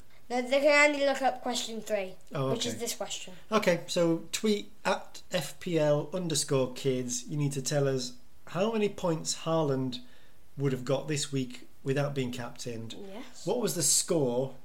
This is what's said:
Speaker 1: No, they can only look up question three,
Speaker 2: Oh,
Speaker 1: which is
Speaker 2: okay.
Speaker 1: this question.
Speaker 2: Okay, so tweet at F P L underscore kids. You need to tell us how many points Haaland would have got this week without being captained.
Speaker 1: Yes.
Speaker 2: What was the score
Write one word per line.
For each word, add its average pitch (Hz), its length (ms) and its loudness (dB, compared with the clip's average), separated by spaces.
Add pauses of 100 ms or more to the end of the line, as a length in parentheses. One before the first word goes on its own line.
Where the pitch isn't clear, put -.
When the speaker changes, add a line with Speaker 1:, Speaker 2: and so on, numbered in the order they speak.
(300)
Speaker 1:
No, 247 120 0
they 262 200 2
can 294 280 8
only 277 160 2
look 269 160 2
up 254 200 2
question 233 400 -4
three, 196 320 -2 (200)
Speaker 2:
Oh, 135 180 0
Speaker 1:
which - 140 0
is 117 80 -2
Speaker 2:
okay. 147 60 -6
Speaker 1:
this 240 160 -4
question. - 380 -8 (180)
Speaker 2:
Okay, 190 360 4
so 170 440 4
tweet 208 400 2 (140)
at - 360 -2 (120)
F 165 260 -4
P 170 180 0
L 147 360 4
underscore 143 600 2
kids. 127 540 -2
You 160 80 -4
need 143 160 2
to 139 100 -4
tell 139 280 2
us 131 240 0 (340)
how 202 240 0
many 208 160 2
points 165 560 -2
Haaland 139 560 2 (580)
would 139 140 2
have 123 140 -2
got 139 240 0
this 147 240 -2
week 131 340 -4 (160)
without 143 320 0
being 127 160 0
captained. 120 640 -8 (180)
Speaker 1:
Yes. - 320 -12
Speaker 2:
What 226 140 2
was 175 160 0
the 165 80 0
score 135 800 2